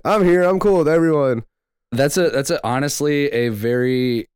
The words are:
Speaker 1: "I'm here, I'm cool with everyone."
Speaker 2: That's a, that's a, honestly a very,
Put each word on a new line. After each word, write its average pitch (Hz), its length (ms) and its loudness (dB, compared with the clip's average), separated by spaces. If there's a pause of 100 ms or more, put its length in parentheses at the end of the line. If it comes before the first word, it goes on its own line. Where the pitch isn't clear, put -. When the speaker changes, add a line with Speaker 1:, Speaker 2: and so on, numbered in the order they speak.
Speaker 1:
"I'm 202 180 2
here, 180 220 2
I'm 185 160 0
cool 196 180 2
with 151 100 2
everyone." 151 540 0 (480)
Speaker 2:
That's 139 260 0
a, 175 140 2
that's 131 200 -4
a, - 140 -4
honestly 143 680 -2
a 120 160 0
very, 123 880 -2